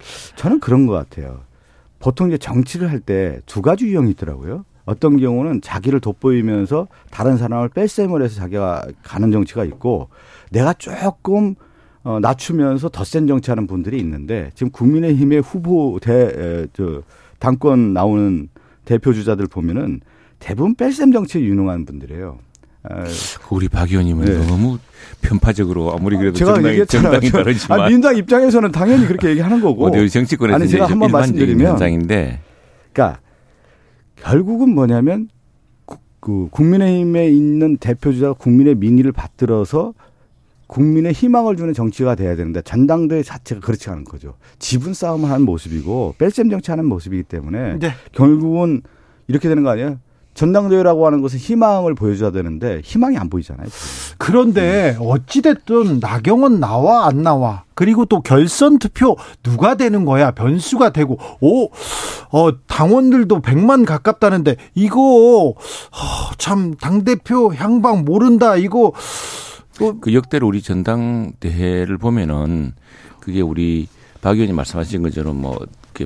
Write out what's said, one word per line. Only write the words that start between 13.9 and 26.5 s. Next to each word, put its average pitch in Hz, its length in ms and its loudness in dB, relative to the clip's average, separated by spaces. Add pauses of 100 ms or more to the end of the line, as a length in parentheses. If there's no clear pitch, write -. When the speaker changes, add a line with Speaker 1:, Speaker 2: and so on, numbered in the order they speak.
Speaker 1:
있는데 78 560 -6
지금 123 180 -6
국민의힘의 147 680 2
후보 165 580 -2
대-, 120 340 2
에, 85 380 -6
저, 80 300 -6 (360)
당권 127 540 2
나오는 95 560 0 (380)
대표주자들 110 600 0
보면은 98 540 -6 (380)
대부분 147 360 -4
뺄셈 269 380 2
정치에 185 300 0
유능한 95 420 -2
분들이에요. 71 540 -14 (440)
아, 87 220 -12
Speaker 2:
그 - 500 -10
우리 95 140 -2
박 87 220 -2
의원님은 87 340 0
Speaker 1:
네. 85 220 0
Speaker 2:
너무 113 320 0 (420)
편파적으로 92 760 0
아무리 95 220 0
그래도 92 220 0
Speaker 1:
제가 185 160 4